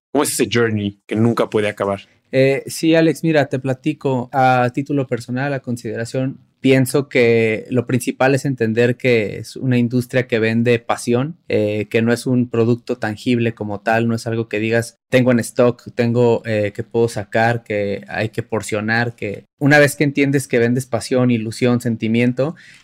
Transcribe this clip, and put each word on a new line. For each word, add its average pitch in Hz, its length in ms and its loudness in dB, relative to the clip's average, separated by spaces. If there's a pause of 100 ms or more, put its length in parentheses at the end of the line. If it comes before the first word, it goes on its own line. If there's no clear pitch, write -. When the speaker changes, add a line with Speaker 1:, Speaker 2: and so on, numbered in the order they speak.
(120)
Speaker 1:
cómo 143 120 2
es - 80 -2
ese 120 200 0
journey 107 560 -2
que 107 80 -4
nunca 113 340 2
puede 104 200 0
acabar? 98 320 -4 (300)
Speaker 2:
Eh, 135 360 2
sí, 160 260 0
Alex, 160 300 2
mira, 156 240 2
te 135 100 -6
platico 135 760 -4
a 127 400 2
título 139 340 -4
personal, 127 460 -6
a 131 80 -6
consideración. 117 800 -6 (200)
Pienso 135 480 2
que 117 600 2
lo 120 160 0
principal 127 480 0
es 135 100 0
entender 120 540 0
que 110 400 0
es - 180 -14
una 127 220 0
industria 123 500 0
que 113 120 0
vende 117 400 2
pasión, 120 580 -2 (100)
eh, 107 400 -2
que 113 140 0
no 113 100 2
es 117 140 -2
un 123 240 0
producto 120 480 0
tangible 117 560 -2
como 104 280 -8
tal, 117 260 0
no 117 80 -2
es 113 100 -8
algo 113 240 -6
que 107 100 -4
digas, 113 380 -2 (120)
"Tengo 127 220 2
en 120 80 2
stock, 120 440 0 (100)
tengo, 117 520 2
eh, 104 280 -2
que - 80 -10
puedo 117 280 0
sacar, 113 540 0
que 101 460 -4
hay 107 200 -4
que - 120 -8
porcionar", 110 760 -2
que 101 300 -10 (140)
una 143 180 4
vez 143 180 4
que - 80 0
entiendes 139 440 0
que 123 120 2
vendes 123 280 0
pasión, 127 420 0
ilusión, 117 500 0
sentimiento, 120 760 0 (280)